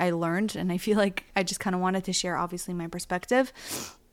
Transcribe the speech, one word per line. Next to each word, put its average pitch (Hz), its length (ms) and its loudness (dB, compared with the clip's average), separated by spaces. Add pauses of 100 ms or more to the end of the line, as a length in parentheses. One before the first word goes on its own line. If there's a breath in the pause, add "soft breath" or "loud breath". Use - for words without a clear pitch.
I 180 80 4
learned, 175 480 0
and 185 120 0
I 180 80 2
feel 208 200 2
like 202 360 2
I 196 100 2
just - 180 -4
kinda 185 160 0
wanted 185 280 2
to 185 80 -2
share, 180 220 0
obviously, 175 380 -4
my 170 140 -4
perspective. 180 640 0 (600 loud breath)